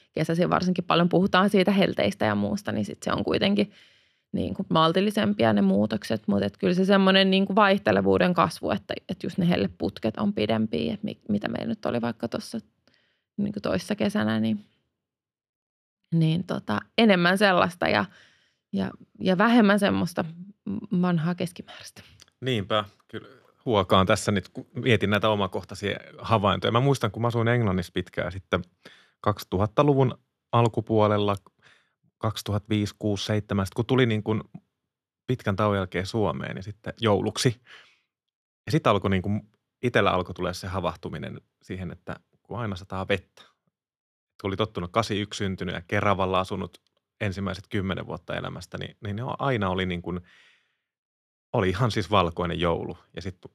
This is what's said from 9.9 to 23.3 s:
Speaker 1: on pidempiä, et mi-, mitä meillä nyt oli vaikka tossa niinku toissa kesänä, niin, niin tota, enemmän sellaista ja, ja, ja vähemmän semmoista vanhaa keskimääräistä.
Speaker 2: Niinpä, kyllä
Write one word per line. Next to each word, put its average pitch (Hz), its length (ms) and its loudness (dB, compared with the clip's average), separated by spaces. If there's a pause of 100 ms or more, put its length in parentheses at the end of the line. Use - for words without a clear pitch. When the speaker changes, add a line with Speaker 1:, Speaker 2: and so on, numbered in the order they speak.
Speaker 1:
on 202 160 0
pidempiä, 208 600 -2
et 202 100 -8
mi-, - 260 -10
mitä 208 180 -2
meillä - 200 -8
nyt - 180 -8
oli 117 160 -4
vaikka 120 260 -6
tossa - 320 -10 (800)
niinku 208 220 -6
toissa - 360 -4
kesänä, 208 440 -2
niin, 208 260 -2 (1500)
niin 165 300 2
tota, - 360 -4 (180)
enemmän 190 400 4
sellaista 185 500 2
ja, - 180 2 (680)
ja, - 180 -4 (280)
ja 185 180 2
vähemmän 214 420 6
semmoista 190 460 0 (760)
vanhaa 175 340 0
keskimääräistä. - 680 -12 (400)
Speaker 2:
Niinpä, 110 440 -2 (220)
kyllä - 200 -14 (380)